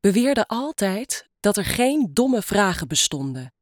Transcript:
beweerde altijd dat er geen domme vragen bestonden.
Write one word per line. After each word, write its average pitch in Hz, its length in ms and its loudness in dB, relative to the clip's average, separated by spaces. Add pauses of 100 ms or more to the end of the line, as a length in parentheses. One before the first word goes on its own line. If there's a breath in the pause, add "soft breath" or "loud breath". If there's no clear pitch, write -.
beweerde 240 460 2
altijd 226 800 -4 (120)
dat 202 160 2
er 196 80 -2
geen 247 500 0
domme 247 280 2
vragen 185 460 0
bestonden. 135 720 -4